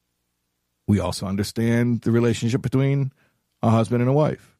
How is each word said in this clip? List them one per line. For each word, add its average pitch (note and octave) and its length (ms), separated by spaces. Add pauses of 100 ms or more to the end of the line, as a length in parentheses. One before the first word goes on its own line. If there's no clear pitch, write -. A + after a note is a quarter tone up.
(880)
we G2+ 120
also F2+ 260
understand A2+ 760
the A2+ 100
relationship A#2 500
between C3+ 500 (500)
a A2 80
husband A2+ 300
and B2 100
a C#3 40
wife. - 460